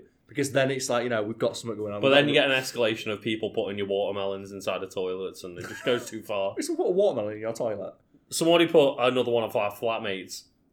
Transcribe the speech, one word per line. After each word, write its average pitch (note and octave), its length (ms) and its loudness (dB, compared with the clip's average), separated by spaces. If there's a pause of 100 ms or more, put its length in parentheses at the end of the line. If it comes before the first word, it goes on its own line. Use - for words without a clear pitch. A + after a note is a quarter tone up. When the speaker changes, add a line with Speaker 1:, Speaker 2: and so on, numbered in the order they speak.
(280)
Speaker 1:
Because C#3 240 -4
then C3+ 200 4
it's C3 180 -4
like, A#2+ 140 2
you B2 60 -2
know, A2+ 140 0
we've A2 140 -6
got A#2+ 200 0
something A2+ 200 -8
going G#2 160 -6
on. G#2 80 -6
Speaker 2:
But C#3 80 4
Speaker 1:
We've C#3 60 8
Speaker 2:
then C#3+ 100 8
Speaker 1:
got D3 40 2
Speaker 2:
you C#3+ 60 0
get C#3 160 4
an C3 100 2
escalation A2+ 500 -2
of G2+ 100 -6
people A2 280 -2
putting F#2+ 280 -4
your G2+ 100 -2
watermelons G2 640 -2
inside F#2+ 280 -4
the F#2+ 80 -8
toilets, F#2 560 -6
and F2+ 140 -12
it F2 100 -10
just - 160 -12
goes B2 260 0
too A2 120 -10
far. G2+ 320 -4
Speaker 1:
<laughs> - 20 -16
Who's - 140 -4
put D#4+ 160 -2
a G#3 60 2
watermelon E3+ 440 2
in G#2+ 40 -12
your A2 140 -6
toilet? G2+ 400 -6 (360)
Speaker 2:
Somebody E3 380 4
put C#3+ 320 6
another B2 320 2
one A#2 140 4
of G#2 100 -6
our G#2 160 2
flatmates' A2 720 -4 (300)